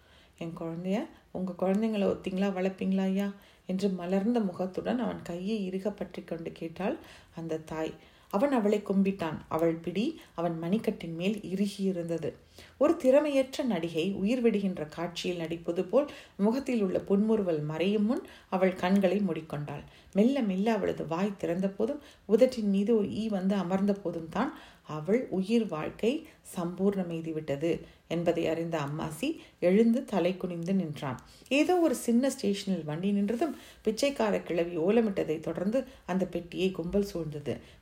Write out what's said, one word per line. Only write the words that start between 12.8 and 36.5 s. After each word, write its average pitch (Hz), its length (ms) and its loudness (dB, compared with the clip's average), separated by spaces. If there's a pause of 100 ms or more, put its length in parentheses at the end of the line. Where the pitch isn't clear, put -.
திறமையற்ற 269 640 4
நடிகை 170 480 0
உயிர் 202 280 0
விடுகின்ற 196 440 2
காட்சியில் 175 520 -6
நடிப்பது 170 480 -4
போல் 285 260 2 (260)
முகத்தில் 233 460 0
உள்ள 180 160 2
புன்முறுவல் 202 680 2
மறையும் 185 420 2
முன் 285 160 0 (260)
அவள் 185 260 2
கண்களை 190 440 4
மூடிக்கொண்டாள். 147 680 -4 (280)
மெல்ல 247 280 4
மெல்ல 202 320 2
அவளது 170 340 -2
வாய் 190 320 -2
திறந்த 180 300 0
போதும் 233 340 -4 (260)
உதட்டின் 226 420 4
மீது 202 260 4
ஒரு 202 200 0
ஈ 220 120 -2
வந்து 190 260 0
அமர்ந்த 190 380 2
போதும் 170 360 -6
தான் 240 240 -2 (300)
அவள் 156 480 0
உயிர் 208 360 2
வாழ்க்கை 165 600 -2 (300)
சம்பூர்ணமெய்தி 175 760 -2
விட்டது 156 540 -2 (220)
என்பதை 165 400 0
அறிந்த 165 300 -2
அம்மாசி 156 600 -4 (220)
எழுந்து 226 440 6
தலை 180 320 0
குனிந்து 175 380 -4
நின்றான். 147 460 -2 (280)
ஏதோ 302 300 4
ஒரு 311 160 4
சின்ன 240 360 2
ஸ்டேஷனில் 196 540 -2
வண்டி 165 280 -2
நின்றதும் 226 420 0 (280)
பிச்சைக்கார 214 600 0
கிழவி 170 360 -2
ஓலமிட்டதை 180 600 2
தொடர்ந்து 180 460 -2 (200)
அந்த 185 200 0
பெட்டியை 170 440 -2